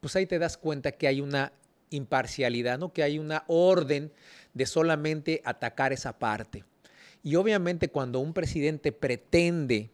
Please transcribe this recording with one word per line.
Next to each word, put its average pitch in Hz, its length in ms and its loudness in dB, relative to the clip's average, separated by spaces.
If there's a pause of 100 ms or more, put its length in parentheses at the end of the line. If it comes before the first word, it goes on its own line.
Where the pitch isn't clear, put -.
pues 147 160 -4
ahí 190 100 2
te 180 120 -2
das 160 200 -2
cuenta 143 340 -4
que - 160 0
hay 135 140 0
una 139 300 -2 (360)
imparcialidad, 123 880 -2
¿no? 170 140 -6
Que 160 100 -2
hay 147 160 0
una 156 280 -4
orden 165 680 4 (400)
de 127 140 -2
solamente 156 800 0
atacar 131 480 -2
esa 131 240 -8
parte. 107 460 -4 (580)
Y 151 140 0
obviamente 180 520 2
cuando 131 320 -2
un 156 140 -4
presidente 151 580 -2
pretende 139 1000 0